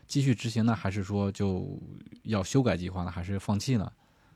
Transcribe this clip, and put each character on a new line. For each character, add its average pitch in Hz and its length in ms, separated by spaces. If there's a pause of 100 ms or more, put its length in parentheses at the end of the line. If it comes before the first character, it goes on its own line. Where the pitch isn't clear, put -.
继 143 140
续 135 140
执 117 140
行 110 160
呢， 117 100
还 98 140
是 98 140
说 101 280
就 95 500 (420)
要 107 200
修 135 180
改 101 160
计 90 120
划 90 140
呢， 87 80
还 87 120
是 98 160
放 101 200
弃 131 160
呢？ 95 160 (440)